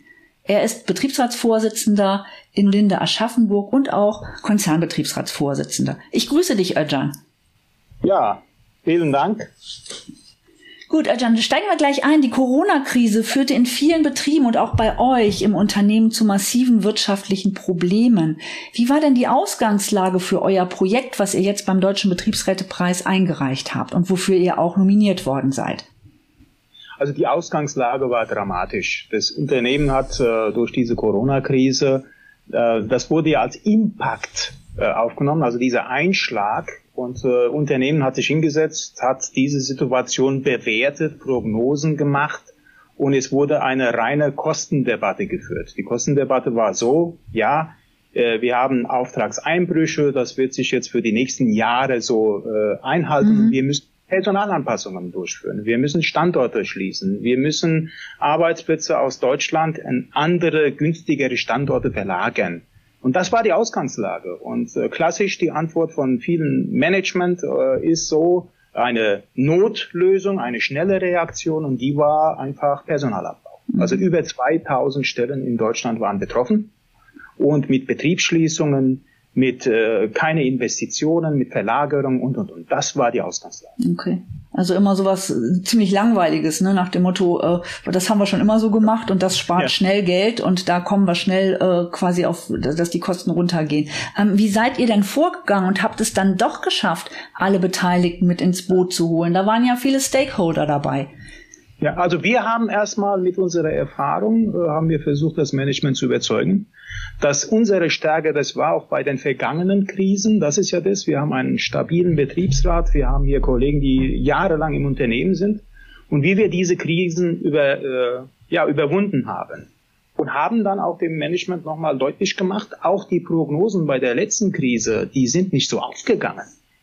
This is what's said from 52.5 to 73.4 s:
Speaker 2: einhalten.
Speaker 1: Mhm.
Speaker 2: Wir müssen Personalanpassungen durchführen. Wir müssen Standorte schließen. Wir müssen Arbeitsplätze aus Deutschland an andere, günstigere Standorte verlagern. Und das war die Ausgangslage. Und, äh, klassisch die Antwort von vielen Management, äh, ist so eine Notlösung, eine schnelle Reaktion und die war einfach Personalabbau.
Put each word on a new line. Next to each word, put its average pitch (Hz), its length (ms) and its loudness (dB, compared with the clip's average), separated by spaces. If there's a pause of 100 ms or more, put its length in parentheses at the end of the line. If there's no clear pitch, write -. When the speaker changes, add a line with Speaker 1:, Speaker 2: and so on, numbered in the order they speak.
Speaker 2:
einhalten. 147 640 2
Speaker 1:
Mhm. 117 60 6
Speaker 2:
Wir 131 100 2
müssen 139 240 -2 (220)
Personalanpassungen 165 1040 -2
durchführen. 92 520 -8
Wir 113 140 0
müssen 147 240 0
Standorte 151 640 0
schließen. 95 580 -6
Wir 123 160 2
müssen 160 540 0 (260)
Arbeitsplätze 160 800 0
aus 127 220 -2
Deutschland 156 640 0
an 127 260 -4
andere, 156 640 2
günstigere 143 640 -2
Standorte 127 560 -2
verlagern. 95 680 -4 (380)
Und 127 140 -2
das 185 160 -2
war 233 140 2
die 214 80 2
Ausgangslage. 110 840 -4
Und, 120 380 -6
äh, 117 120 -2
klassisch 180 500 -2
die - 140 -2
Antwort 160 400 -2
von 127 260 0
vielen 139 540 -2
Management, 180 720 0
äh, 135 440 0
ist 165 200 0
so 170 400 2 (240)
eine 113 500 0 (140)
Notlösung, 185 1040 2
eine 120 200 -6
schnelle 185 400 0
Reaktion 165 640 -2
und 135 140 -2
die 139 180 -2
war 151 440 2
einfach 139 440 -4
Personalabbau. 110 840 -6